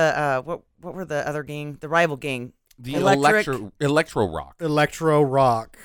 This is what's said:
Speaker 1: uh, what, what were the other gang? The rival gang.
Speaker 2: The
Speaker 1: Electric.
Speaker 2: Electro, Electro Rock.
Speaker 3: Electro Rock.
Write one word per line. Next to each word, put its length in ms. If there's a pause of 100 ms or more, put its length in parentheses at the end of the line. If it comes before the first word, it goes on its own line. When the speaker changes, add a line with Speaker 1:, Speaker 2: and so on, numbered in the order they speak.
(180)
Speaker 1:
uh, 240
what, 200 (180)
what 140
were 100
the 240
other 160
gang? 360
The 80
rival 280
gang. 360 (260)
Speaker 2:
The 160
Speaker 1:
Electric. 520
Speaker 2:
Electro, 340
Electro 460
Rock. 340
Speaker 3:
Electro 640
Rock. 640